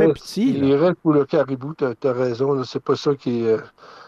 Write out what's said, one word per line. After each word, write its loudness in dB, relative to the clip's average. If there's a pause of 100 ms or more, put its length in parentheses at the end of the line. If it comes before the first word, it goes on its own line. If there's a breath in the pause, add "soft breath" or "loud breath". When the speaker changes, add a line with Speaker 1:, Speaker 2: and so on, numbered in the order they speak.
Speaker 1:
reste, 2
Speaker 2:
pitié, -2
là. 0
Speaker 1:
il 4
reste 2
pour 2
le 4
caribou, -2
t'as, -2
t'as -2
raison, 0
là, -2
c'est -8
pas 0
ça 0
qui, -2
euh, 2 (480 loud breath)